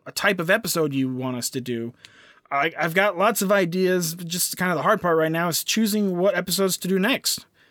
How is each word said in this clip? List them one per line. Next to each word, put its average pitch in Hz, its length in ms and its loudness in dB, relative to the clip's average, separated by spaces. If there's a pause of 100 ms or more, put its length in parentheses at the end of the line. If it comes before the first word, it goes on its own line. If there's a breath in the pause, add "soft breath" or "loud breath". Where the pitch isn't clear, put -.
a 127 80 -14
type 196 260 0
of 170 120 0
episode 170 420 0
you 135 160 0
want 127 300 -4
us 120 100 -6
to 135 120 -6
do. 117 340 -6 (560 loud breath)
I, 143 280 0
I've 165 140 -2
got 190 240 2
lots 202 240 2
of 196 100 0
ideas, 180 640 2
but 175 140 -12
just 175 300 -4
kind 185 120 0
of 165 60 0
the 135 60 -2
hard 190 180 2
part 170 160 2
right 160 160 2
now 170 160 0
is 147 160 -2
choosing 208 540 0
what 185 180 2
episodes 180 420 0
to - 100 -8
do 190 100 2
next. - 480 -2 (240 soft breath)